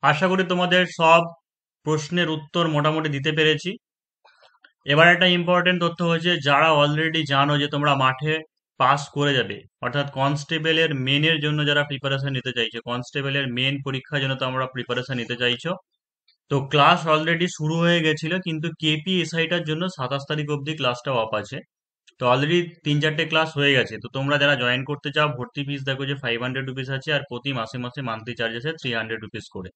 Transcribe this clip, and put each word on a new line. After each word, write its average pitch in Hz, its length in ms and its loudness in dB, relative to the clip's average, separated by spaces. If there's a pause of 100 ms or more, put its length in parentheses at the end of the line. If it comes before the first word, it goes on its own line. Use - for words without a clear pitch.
আশা 151 280 2
করি 190 120 2 (100)
তোমাদের 180 300 2 (160)
সব 165 240 8 (640)
প্রশ্নের 156 500 -2
উত্তর 160 280 -2 (100)
মোটামুটি 156 420 0
দিতে 139 220 -2
পেরেছি। 156 320 2 (1200)
এবার 156 220 8
একটা 175 120 4 (120)
ইম্পর্টেন্ট 180 460 2
তথ্য 165 160 -2 (100)
হচ্ছে, 165 220 0 (160)
যারা 147 200 6 (120)
already 156 420 2 (100)
জানো 143 300 4
যে 147 120 -2
তোমরা 143 180 2 (120)
মাঠে 147 300 0 (460)
পাস 139 200 4 (160)
করে 143 220 2
যাবে, 104 180 -2 (280)
অর্থাৎ 139 220 -2 (120)
কনস্টেবলের 156 720 0 (160)
মেনের 147 380 2
জন্য 151 140 0 (100)
যারা 147 220 2
প্রিপারেশন 135 480 -4
নিতে 127 180 -6
চাইছো, 117 220 -2 (100)
কনস্টেবলের 135 580 -4 (100)
মেন 135 180 0 (120)
পরীক্ষার 135 360 -4
জন্য 135 200 -2
তোমরা 131 320 -2
প্রিপারেশন 123 480 -4
নিতে 120 200 -6
চাইছো, 123 280 -2 (800)
তো 139 60 0 (160)
ক্লাস 151 340 6
already 165 400 2 (100)
শুরু 156 180 -2 (100)
হয়ে 170 220 4
গেছিল, 156 260 0 (140)
কিন্তু 160 200 -4 (160)
কেপিএসআইটার 165 840 0
জন্য 156 140 -2 (140)
সাতাশ 135 320 -4
তারিখ 151 220 -2
অবধি 147 280 -4
ক্লাসটা 127 320 -2 (120)
অফ 107 180 -4
আছে। - 180 -10 (600)
তো 127 140 -4
already 147 260 2 (260)
তিন 147 180 2
চারটে 156 280 0
ক্লাস 156 280 2
হয়ে 143 180 4
গেছে। 113 260 0
তো 123 40 -14 (100)
তোমরা 139 260 0
যারা 143 200 4
জয়েন 123 280 0
করতে 143 260 -6
চাও, 151 200 2
ভর্তি 123 300 -8
ফিস 139 220 -6
দেখো 135 220 -4
যে 143 120 -2
ফাইভ 117 220 -2
হান্ড্রেড 131 240 -4
রুপিস 131 280 -8
আছে, 135 200 -8
আর 139 140 -2
প্রতি 123 280 -6
মাসে 113 260 -6
মাসে 123 240 -10
মান্থলি 110 300 -8
চার্জ 113 220 -4
আছে 147 180 -6
থ্রি 135 200 -6
হান্ড্রেড 110 240 -6
রুপিস 104 320 -14
করে। 90 220 -12